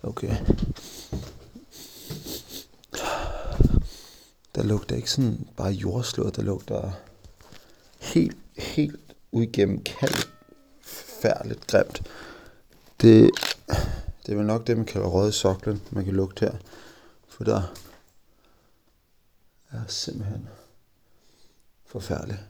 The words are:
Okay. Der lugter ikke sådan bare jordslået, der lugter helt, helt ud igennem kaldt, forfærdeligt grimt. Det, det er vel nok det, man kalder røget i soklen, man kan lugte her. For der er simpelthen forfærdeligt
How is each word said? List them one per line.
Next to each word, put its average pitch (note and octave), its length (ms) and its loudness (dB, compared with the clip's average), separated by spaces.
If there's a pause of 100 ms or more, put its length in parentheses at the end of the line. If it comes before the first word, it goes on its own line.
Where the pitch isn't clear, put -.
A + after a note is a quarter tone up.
Okay. - 320 -4 (4000)
Der - 80 0
lugter G#2 320 0
ikke A#2+ 160 -4
sådan A2+ 360 0 (100)
bare G2 140 -2
jordslået, G2+ 640 -2
der A2+ 60 -4
lugter G2 500 -4 (1080)
helt, - 380 2 (200)
helt - 420 -2 (320)
ud A#2 120 2
igennem B2+ 400 2
kaldt, - 460 -2 (520)
forfærdeligt - 880 -4
grimt. - 360 0 (1000)
Det, A2+ 300 12 (960)
det G#2+ 60 -6
er G#2 40 -2
vel G#2 100 0
nok A2+ 220 0
det, A#2+ 100 2
man A2 80 0
kalder G2 220 -2
røget F#2 220 4
i G#2 80 -2
soklen, F#2+ 440 0 (100)
man G2 140 -2
kan F#2+ 80 -2
lugte F#2+ 320 0
her. - 80 -2 (720)
For - 160 -12
der G#2+ 180 2 (2000)
er A2+ 160 -10
simpelthen - 600 -8 (1400)
forfærdeligt - 540 -8 (100)